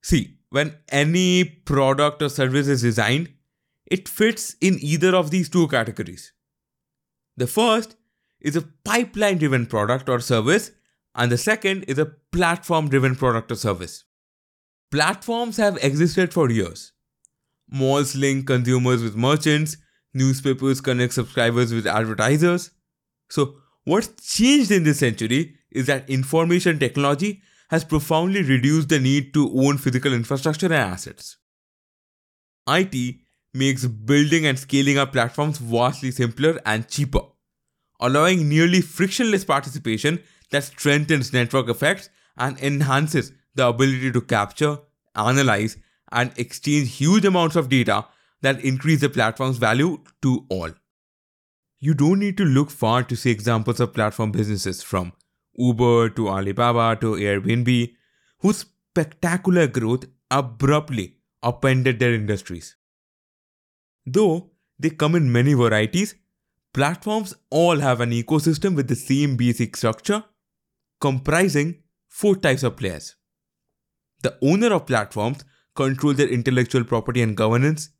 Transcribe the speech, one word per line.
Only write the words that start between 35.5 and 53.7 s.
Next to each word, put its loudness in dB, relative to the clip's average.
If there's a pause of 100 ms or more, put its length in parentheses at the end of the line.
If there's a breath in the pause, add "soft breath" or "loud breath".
vastly -2
simpler -2
and -2
cheaper, -4 (760)
allowing 2
nearly 4
frictionless -2
participation -2 (280 soft breath)
that 0
strengthens 0
network 0
effects -2 (280)
and -6
enhances 0 (220)
the 2
ability 0
to 0
capture, -2 (380)
analyze, 0 (380)
and -2
exchange -2
huge 2
amounts 2
of 0
data 0 (360 soft breath)
that 0
increase 2
the 2
platform's -2
value 0 (200)
to 0
all. -6 (1120)
You 0
don't 2
need -2
to 2
look 2
far 0
to -6
see -2
examples 0